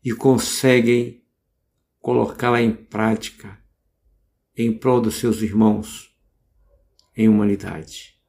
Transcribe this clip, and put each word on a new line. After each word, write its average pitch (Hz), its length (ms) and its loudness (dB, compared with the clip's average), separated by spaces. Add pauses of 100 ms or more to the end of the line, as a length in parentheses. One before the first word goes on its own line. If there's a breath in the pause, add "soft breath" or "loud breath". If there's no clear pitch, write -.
e 120 120 -6
conseguem 120 1080 2 (760)
colocá-la 120 600 0
em 113 100 2
prática 107 880 -6 (920)
em 117 160 -2
prol 123 300 0
dos 110 140 -2
seus 107 260 -2
irmãos 107 680 -2 (1040)
em 110 120 2
humanidade. 98 880 -2 (140)